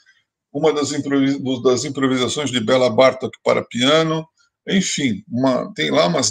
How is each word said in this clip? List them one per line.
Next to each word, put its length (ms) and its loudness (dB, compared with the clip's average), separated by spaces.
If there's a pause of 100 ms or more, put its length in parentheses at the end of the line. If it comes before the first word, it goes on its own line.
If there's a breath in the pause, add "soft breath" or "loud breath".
(540 soft breath)
uma 180 2
das 200 -2
improvi-, 720 -2
das 200 2
improvisações 680 -2
de 80 -2
Bela 320 2
Bartok 520 2
para 220 0
piano, 600 0 (440)
enfim, 580 -2
uma, 460 -2
tem 160 -4
lá 160 2
umas 260 -2